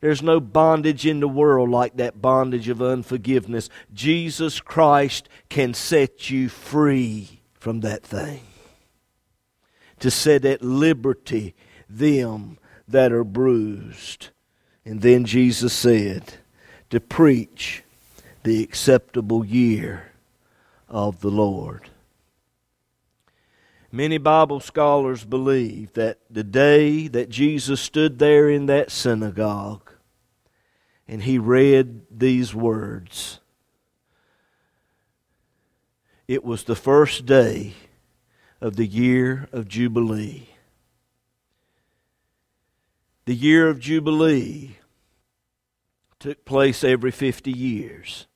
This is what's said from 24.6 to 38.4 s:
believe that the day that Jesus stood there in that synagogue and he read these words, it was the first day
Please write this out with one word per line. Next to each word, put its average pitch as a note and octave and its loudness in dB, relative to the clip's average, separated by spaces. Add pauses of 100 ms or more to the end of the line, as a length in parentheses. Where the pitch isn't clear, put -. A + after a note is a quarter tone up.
believe B2 -4
that A2+ -4 (100)
the G#2+ -8
day D3 4
that A#2+ -4
Jesus C3+ -2
stood D3+ -2
there D3 6
in C#3+ 0
that C#3 0
synagogue G#2 -4 (1160)
and G#2+ -12
he C3 0
read B2+ 4 (100)
these B2 -2
words, G#2+ -6 (3000)
it C3 -4
was A#2 -8
the A#2+ -4
first C#3 2
day C3 2 (840)